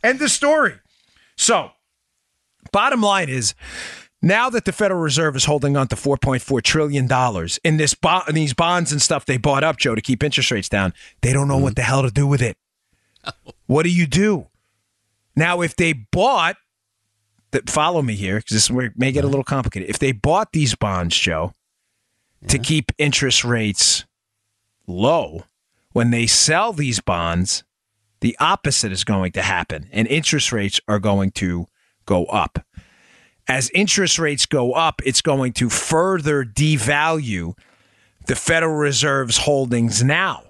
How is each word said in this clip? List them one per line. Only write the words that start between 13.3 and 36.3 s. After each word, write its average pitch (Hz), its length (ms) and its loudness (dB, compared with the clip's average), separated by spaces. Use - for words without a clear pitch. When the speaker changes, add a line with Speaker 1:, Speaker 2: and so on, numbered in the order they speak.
Speaker 1:
What 147 180 2
do 175 40 2
you 175 180 4
do? 185 420 2
Now, 175 260 2
if 170 120 -4
they 165 200 2
bought, 180 600 0
th-, - 180 -2
follow 151 320 2
me 117 120 0
here, 101 280 -2
'cause - 80 -12
this 107 200 2
may 123 400 -2
get 139 140 0
a - 20 0
Speaker 2:
Right. 139 40 2
Speaker 1:
little 139 140 0
complicated. 104 440 -4
If 104 100 -6
they 135 140 0
bought 160 400 0
these 143 220 0
bonds, 90 440 -2
Joe, 85 360 -2
to 139 100 2
Speaker 2:
Yeah. - 40 -2
Speaker 1:
keep 156 360 -2
interest 139 440 0
rates 113 640 0
low, 92 580 -2
when 120 180 2
they 117 160 2
sell 185 480 2
these 131 260 -2
bonds, 87 640 -2
the - 180 -2
opposite 147 540 0
is 90 120 -6
going 95 280 0
to 92 100 -4
happen, 85 500 -4
and 113 160 0
interest 147 440 0
rates 101 360 -2
are 104 100 0
going 98 340 2
to 87 340 -4
go 90 200 0
up. - 320 -2
As 131 260 -2
interest 190 440 2
rates 147 280 0
go 127 260 0
up, 160 320 0
it's 131 180 0
going 135 320 0
to 123 160 0
further 160 720 0